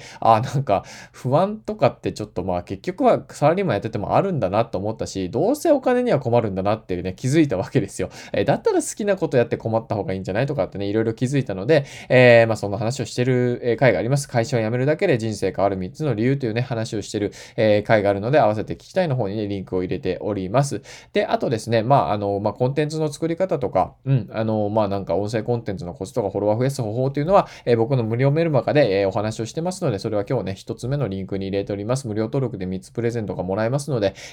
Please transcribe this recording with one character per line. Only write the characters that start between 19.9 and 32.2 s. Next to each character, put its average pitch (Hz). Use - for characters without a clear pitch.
て 92
お 104
り 95
ま 127
す。 139
で、 208
あ -
と 226
で 113
す -
ね、 113
ま 120
あ、 80
あ 104
の、 101
ま 104
あ、 -
コ 127
ン 139
テ 151
ン 151
ツ 156
の 156
作 160
り 165
方 185
と 95
か、 -
う 135
ん、 110
あ 110
の、 107
ま 107
あ、 101
な 98
ん 92
か 85
音 101
声 110
コ 120
ン 117
テ 107
ン 92
ツ 87
の 85
コ 95
ツ -
と 123
か 98
フ 98
ォ 101
ロ 104
ワ 107
ー -
増 123
や 139
す 139
方 107
法 131
と 139
い 143
う -
の 180
は、 190
え 120
ー、 -
僕 117
の 120
無 110
料 135
メ 160
ル 165
マ 123
ガ 107
で、 110
え 98
ー、 -
お 95
話 110
を 113
し -
て 160
ま 175
す 185
の 143
で、 98
そ 113
れ 104
は 101
今 131
日 95
ね、 95
一 104
つ -
目 139
の 135
リ 95
ン 92
ク 101
に 95
入 98
れ 98
て 101
お 104
り 101
ま 120
す。 135
無 107
料 110